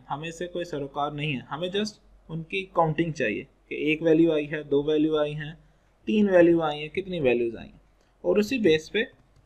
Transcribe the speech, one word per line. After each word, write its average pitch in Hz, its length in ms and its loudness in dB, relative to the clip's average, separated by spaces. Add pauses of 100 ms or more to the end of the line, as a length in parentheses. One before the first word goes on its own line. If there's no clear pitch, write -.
हमें 151 200 -8
इससे 175 180 -10
कोई 175 180 -8
सरोकार 147 480 -6
नहीं 147 200 -4
है। 123 80 -6
हमें 170 300 -8
just 208 240 -4 (340)
उनकी 165 460 -10
counting 165 380 0
चाहिए 107 300 -2
कि 147 500 -4
एक 156 80 -2
value 165 300 4
आई 156 140 -2
है, 151 180 -8
दो 143 200 0
value 156 340 0
आई 147 160 0
हैं, 151 240 -12 (480)
तीन 214 240 2
value 170 320 6
आई 151 180 -2
हैं, 151 100 -10
कितनी 185 300 -6
values 120 360 2
आई 87 120 -16
हैं, - 140 -20 (440)
और 185 140 2
उसी 226 200 -2
base 156 340 2
पे 226 180 -2 (340)